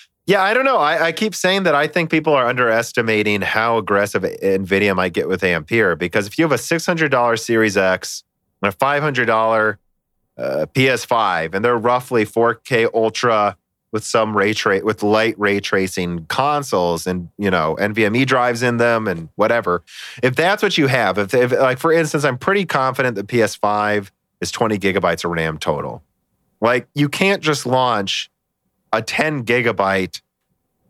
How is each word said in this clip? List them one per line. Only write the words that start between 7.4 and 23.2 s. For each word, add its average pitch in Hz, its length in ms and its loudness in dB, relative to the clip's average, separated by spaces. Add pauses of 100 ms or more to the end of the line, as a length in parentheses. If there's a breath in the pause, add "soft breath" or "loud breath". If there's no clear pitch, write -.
X 95 480 0 (380)
and 101 80 0
a - 20 0
five 143 320 0
hundred 127 220 0
dollar, 110 540 2 (580)
uh, 67 360 -4
P 131 140 2
S 123 160 0
five, 90 500 0
and 98 100 -2
they're 120 140 2
roughly 120 460 0
four 113 320 0
K 113 380 0
Ultra 110 640 0 (340)
with 107 140 -6
some 110 300 0
ray 104 180 2
tra-, 101 280 0
with 104 220 -2
light 110 340 2
ray 101 220 0
tracing 92 680 -2
consoles 127 800 -2
and, 90 220 -4 (100)
you 101 140 0
know, 80 240 0
N 104 180 -2
V 110 120 2
M 104 100 0
E 131 80 2
drives 123 400 0
in 120 140 0
them 117 320 2
and 82 260 -6
whatever. 104 480 0 (400 loud breath)
If 131 140 0
that's 190 260 2
what 196 140 0
you 147 100 4
have, 113 300 2
if, 101 160 0
if, 123 180 4
like, 127 280 2
for 165 120 0
instance, 156 320 2
I'm 127 140 0
pretty 196 280 0
confident 127 520 -2
the 101 80 -6